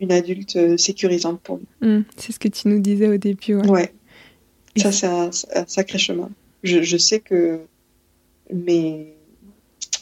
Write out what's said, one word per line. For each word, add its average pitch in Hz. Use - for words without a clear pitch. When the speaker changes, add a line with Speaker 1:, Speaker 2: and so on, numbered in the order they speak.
Speaker 1:
une 180
adulte, 180
euh, 170
sécurisante 175
pour 185
lui. 180
Speaker 2:
Mm, 214
c'est -
ce -
que 214
tu -
nous 208
disais 202
au 208
début, 202
ouais. 202
Speaker 1:
Ouais. 175
Speaker 2:
Et 214
Speaker 1:
Ça, 202
Speaker 2:
c'est 196
Speaker 1:
c'est -
un, 180
un 175
sacré 190
chemin. 190
Je, 180
je 170
sais 214
que 170
mes, 160